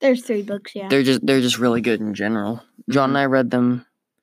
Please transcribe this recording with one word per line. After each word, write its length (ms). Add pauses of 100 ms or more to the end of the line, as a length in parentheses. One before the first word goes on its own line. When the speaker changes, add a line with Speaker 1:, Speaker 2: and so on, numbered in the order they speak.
Speaker 1:
There's 220
three 200
books, 320
yeah. 140
Speaker 2:
They're 140
just, 220
they're 160
just 180
really 220
good 220
in 100
general. 500 (280)
John 200
and 60
Speaker 3:
Mm-hmm. 0
Speaker 2:
I 100
read 240
them 360 (360)